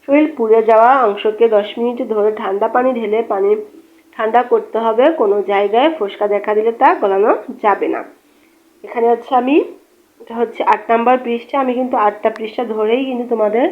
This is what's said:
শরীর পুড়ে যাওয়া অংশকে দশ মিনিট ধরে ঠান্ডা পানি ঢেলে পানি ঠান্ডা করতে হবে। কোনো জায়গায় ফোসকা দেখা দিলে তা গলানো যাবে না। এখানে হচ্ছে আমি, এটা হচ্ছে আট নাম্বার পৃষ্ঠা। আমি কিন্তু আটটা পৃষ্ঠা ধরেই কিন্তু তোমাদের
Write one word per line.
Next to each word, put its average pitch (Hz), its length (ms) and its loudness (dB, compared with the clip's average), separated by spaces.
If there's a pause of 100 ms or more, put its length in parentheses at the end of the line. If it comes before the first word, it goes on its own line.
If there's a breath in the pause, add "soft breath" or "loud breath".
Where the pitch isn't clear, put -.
শরীর 294 300 4
পুড়ে 226 280 4
যাওয়া 220 280 6 (120)
অংশকে 214 440 0
দশ 208 200 2 (100)
মিনিট 240 300 -4
ধরে 214 240 0 (100)
ঠান্ডা 202 260 -4
পানি 254 260 0
ঢেলে 220 300 -2
পানি 202 280 0 (640 loud breath)
ঠান্ডা 226 280 0
করতে 220 360 -2
হবে। 226 320 2
কোনো 208 300 0
জায়গায় 202 560 2
ফোসকা 202 300 -4
দেখা 202 300 -2
দিলে 220 140 0
তা 277 180 2 (120)
গলানো 202 300 2 (320)
যাবে 196 240 2
না। 127 140 -4 (840 soft breath)
এখানে 233 260 -2
হচ্ছে 240 260 -2
আমি, 254 200 2 (640)
এটা - 160 -18
হচ্ছে 233 280 -4
আট 208 260 0
নাম্বার 233 340 4
পৃষ্ঠা। 233 360 -6
আমি 254 140 -2
কিন্তু 254 240 -4
আটটা 208 320 0
পৃষ্ঠা 220 340 -6
ধরেই 220 420 -2
কিন্তু 247 240 -6
তোমাদের 220 420 0